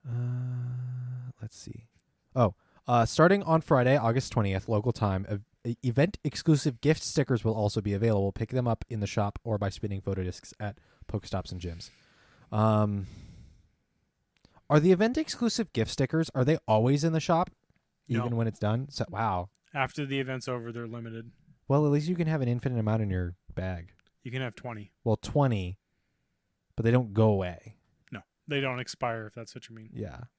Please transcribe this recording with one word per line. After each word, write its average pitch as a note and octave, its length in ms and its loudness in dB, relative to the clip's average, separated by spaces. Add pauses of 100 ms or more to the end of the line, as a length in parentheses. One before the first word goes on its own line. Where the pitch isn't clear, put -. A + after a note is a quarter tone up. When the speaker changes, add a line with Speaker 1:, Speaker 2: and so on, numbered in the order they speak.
Speaker 1:
Uh, B2 1200 -6 (120)
let's A2 140 -12
see. - 280 -16 (500)
Oh, A#2 200 4 (320)
uh, A#2+ 180 4
starting F3+ 380 4
on D#3+ 180 2
Friday, C3 360 4
August A#2 360 0
twentieth, G2 360 0
local A2+ 240 2
time, G2 360 0
ev-, G#2 140 -4 (220)
e-, A#2+ 180 -4
event-exclusive C#3+ 1000 2
gift D3+ 220 2
stickers C3 420 0
will A2 100 2
also G#2+ 260 0
be G2+ 120 -2
available. G2 400 2
Pick - 180 -6
them B2 160 0
up A2+ 220 -2
in A2 120 -6
the G2+ 60 -2
shop G2+ 380 -2
or G#2+ 140 -2
by G2 100 0
spinning G2 320 -6
photo F#2+ 240 -4
discs - 340 -10
at G2+ 200 -8 (320)
Pokestops G2 420 -6
and F#2 80 -10
gyms. E2+ 300 -10 (680)
Um, G#2+ 500 2 (1600)
are D3+ 100 8
the F3 120 6
event-exclusive A#3 800 0
gift A2 180 0
stickers, D#3 440 0
are C3+ 100 2
they D3+ 220 4
always B2 380 4
in E3 80 2
the D#3+ 80 2
shop, F3 300 0 (580)
Speaker 2:
No. A#2 160 0
Speaker 1:
even A#2+ 120 -2
when A2+ 100 2
it's A2 120 -6
done? A#2 320 -2
So, - 180 -4
wow. F#2+ 420 -2 (240)
Speaker 2:
After C#3+ 320 -2
the C#3 140 -2
event's C3 280 -6
over, A#2 240 -6
they're A#2 140 -8
limited. A#2 440 -12 (380)
Speaker 1:
Well, C#3+ 160 4
at D3 80 4
least D3+ 160 0
you F3 80 0
can E3 120 0
have D#3 120 0
an B2 80 0
infinite B2 300 0
amount A2 240 2
in G2+ 80 -2
your F2+ 240 -2 (200)
bag. F#2 380 -6 (300)
Speaker 2:
You B2 80 -12
can C3 100 -6
have B2 140 -6
twenty. G#2+ 380 -12 (120)
Speaker 1:
Well, A2 140 2
twenty, G#2+ 580 0 (1000)
but A2 80 -4
they A2+ 60 4
don't A#2+ 220 2
go A2 160 6
away. F#2+ 480 -2 (340)
Speaker 2:
No, G#2 100 -12 (260)
they C#3+ 140 -2
don't C3 200 -4
expire, A2+ 460 -6
if - 80 -18
that's A#2 200 -14
what - 140 -18
you A2+ 80 -20
mean. A2 160 -20
Speaker 1:
Yeah. G#2+ 280 -10 (180)